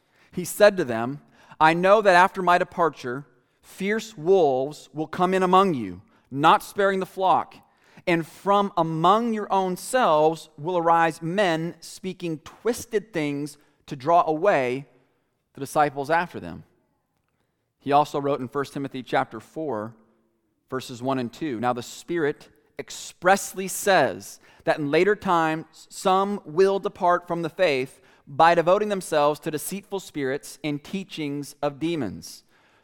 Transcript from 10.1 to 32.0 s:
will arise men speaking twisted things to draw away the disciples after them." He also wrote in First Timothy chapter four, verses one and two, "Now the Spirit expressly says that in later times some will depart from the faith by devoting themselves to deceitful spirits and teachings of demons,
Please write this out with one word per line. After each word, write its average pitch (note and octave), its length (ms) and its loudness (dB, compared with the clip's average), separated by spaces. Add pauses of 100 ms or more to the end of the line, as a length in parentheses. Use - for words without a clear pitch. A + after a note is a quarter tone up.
will F3 200 -4
arise E3 460 2
men E3 560 -2
speaking F3 600 -10
twisted - 760 -6
things D3 440 -4 (300)
to D#3 80 -10
draw E3 320 2
away D3+ 600 0 (680)
the C3+ 80 -14
disciples C#3+ 500 -2
after E3 280 -4
them." F2 260 -14 (1120)
He C3+ 120 -4
also D3 280 2
wrote C#3 220 -2
in B2 60 -10
First C#3 260 -8
Timothy C3+ 280 -10
chapter C3 380 -4
four, A2 560 -10 (720)
verses B2 320 -10
one C3+ 160 -2
and A#2+ 160 -6
two, C3+ 260 -8
"Now B2 140 0
the A#2+ 80 -8
Spirit - 680 -6 (280)
expressly - 880 -2
says C#3 720 0 (240)
that D3+ 160 0
in D3 100 -2
later F3+ 240 4
times E3 760 -2
some G3 560 0
will F#3+ 340 2
depart F3 480 0
from E3+ 140 -4
the D#3+ 80 -4
faith C#3 500 -2 (260)
by D#3+ 300 4
devoting F3+ 320 2
themselves D3+ 540 0
to E3 100 -8
deceitful F#3 480 -8
spirits C#3 640 -8
and D3 180 -6
teachings D3 800 -8
of C#3+ 160 -4
demons, B2+ 680 -6 (380)